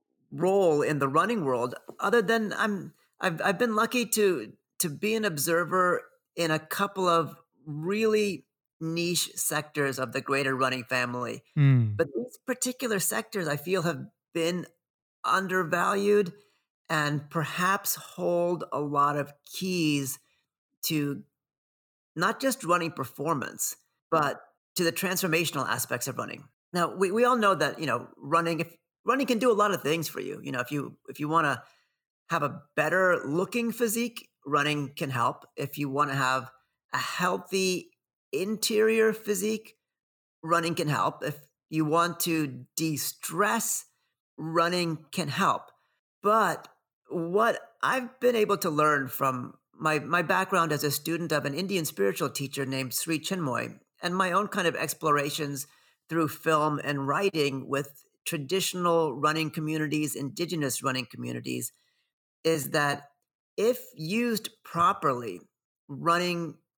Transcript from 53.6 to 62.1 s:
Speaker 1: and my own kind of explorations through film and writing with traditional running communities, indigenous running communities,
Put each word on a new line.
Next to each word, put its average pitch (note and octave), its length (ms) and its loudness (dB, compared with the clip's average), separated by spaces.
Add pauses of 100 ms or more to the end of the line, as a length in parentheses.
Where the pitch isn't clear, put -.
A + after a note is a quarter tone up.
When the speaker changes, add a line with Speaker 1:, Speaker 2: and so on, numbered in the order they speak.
Speaker 1:
and F3+ 140 -2
my F#3 160 0
own G3 160 2
kind F#3 180 -2
of D#3+ 80 2
explorations D3 920 -2 (420)
through D#3+ 200 0
film D3+ 540 2
and C#3 240 -2
writing C#3+ 600 0
with C#3 340 -4 (220)
traditional E3+ 880 0
running D3+ 380 0
communities, D3+ 680 -2
indigenous C#3+ 640 -4
running C3 260 -2
communities, B2 640 -8 (720)